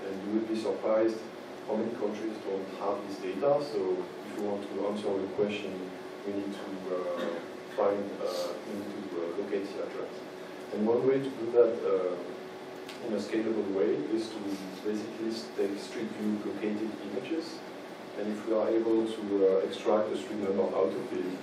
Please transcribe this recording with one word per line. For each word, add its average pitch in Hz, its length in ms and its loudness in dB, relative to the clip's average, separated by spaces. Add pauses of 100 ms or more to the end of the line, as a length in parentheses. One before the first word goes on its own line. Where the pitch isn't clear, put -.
And 98 80 -4 (120)
you 110 160 2
would 113 80 -2
be 113 80 0
surprised 110 640 2 (500)
how 107 80 2
many 110 200 0
countries 107 380 -2 (100)
don't 95 220 -2 (140)
have 101 240 0
this 95 160 -8
data, 135 360 4
so - 220 0 (200)
if 104 340 -8
you 107 120 -4
want 101 200 -2
to 98 100 -6 (100)
answer 104 280 0
the 95 200 0
question, 101 380 0 (540)
we 101 160 -4
need 98 120 -4
to, - 120 -6 (240)
uh, 90 360 -2 (520)
find, 101 240 4 (160)
uh, - 320 -2 (160)
we 104 160 -6
need 101 100 -6
to, - 100 -6 (120)
uh, 85 80 -2 (160)
locate 101 320 0
the 95 160 -6
address. - 280 -6 (600)
And 104 120 2
one 127 200 6
way 135 160 6
to 135 80 -2
do 113 240 -4
that, 113 200 10 (120)
uh, 92 320 2 (920)
in 107 60 0
a 104 80 0
scalable 110 520 0
way 101 240 4 (160)
is - 160 0
to 104 80 -8 (440)
basically 107 480 -2
s-, - 240 -4
take 98 240 2
Street - 400 -4
View 104 240 2
located 107 480 -2 (220)
images. - 460 -2 (600)
And 104 120 -2
if 107 160 -2
we 110 80 2
are 107 160 4
able 113 360 6
to, 107 160 -4 (240)
uh, 95 200 6
extract - 440 4
the - 80 0
street 104 280 -2
number 98 240 4
out - 240 4
of - 200 -2
it 90 160 0 (120)